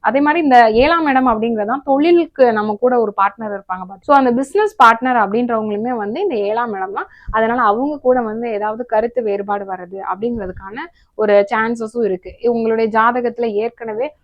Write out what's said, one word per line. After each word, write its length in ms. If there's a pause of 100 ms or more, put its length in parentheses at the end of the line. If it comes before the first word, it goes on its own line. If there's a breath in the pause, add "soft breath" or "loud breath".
அதே 160
மாதிரி 200
இந்த 120 (240)
ஏழாம் 300
இடம் 200
அப்படிங்கிறது 400
தான் 200
தொழிலுக்கு 540 (120)
நம்ம 140 (100)
கூட 140 (100)
ஒரு 160
பார்ட்னர் 360
இருப்பாங்க. 380 (120)
So 120
அந்த 200
பிசினஸ் 440
பார்ட்னர் 400
அப்படின்றவங்களுமே 800
வந்து 240
இந்த 120 (120)
ஏழாம் 300
இடம் 200
தான். 100 (280 loud breath)
அதனால 340
அவங்க 240 (120)
கூட 200
வந்து 200 (100)
ஏதாவது 260 (100)
கருத்து 360
வேறுபாடு 420
வர்றது 280 (120)
அப்படிங்கிறதுக்கான 760 (380)
ஒரு 120 (180)
சான்சஸும் 560
இருக்கு. 240 (220)
உங்களுடைய 320 (120)
ஜாதகத்துல 500 (160)
ஏற்கனவே 440 (160)